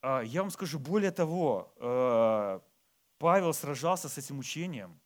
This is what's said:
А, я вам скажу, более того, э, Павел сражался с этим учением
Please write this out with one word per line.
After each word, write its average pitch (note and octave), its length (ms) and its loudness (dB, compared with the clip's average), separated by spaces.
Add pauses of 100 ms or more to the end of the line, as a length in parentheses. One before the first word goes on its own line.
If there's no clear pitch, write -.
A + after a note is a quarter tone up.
А, C3 180 0
я A#2+ 220 -4
вам G3 80 -4
скажу, D#3+ 280 -8
более F3+ 340 0
того, D#3 640 0
э, A2+ 840 2 (580)
Павел E3+ 360 4
сражался D3 560 -2
с - 80 -10
этим C#3 200 -10
учением B2 680 -10